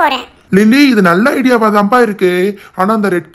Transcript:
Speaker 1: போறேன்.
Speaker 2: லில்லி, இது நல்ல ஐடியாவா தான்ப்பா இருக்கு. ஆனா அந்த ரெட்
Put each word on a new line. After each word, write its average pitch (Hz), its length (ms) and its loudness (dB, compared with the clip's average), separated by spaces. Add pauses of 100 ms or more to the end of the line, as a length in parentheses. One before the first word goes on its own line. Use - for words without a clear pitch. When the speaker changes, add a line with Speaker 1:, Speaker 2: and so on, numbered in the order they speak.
Speaker 1:
போறேன். 269 240 -4 (320)
Speaker 2:
லில்லி, 220 240 4 (120)
இது 208 80 2 (100)
நல்ல 226 280 0
ஐடியாவா 247 280 0 (100)
தான்ப்பா 208 300 2
இருக்கு. 190 260 -2 (480)
ஆனா 196 180 -2
அந்த 202 160 -2
ரெட் 160 200 -8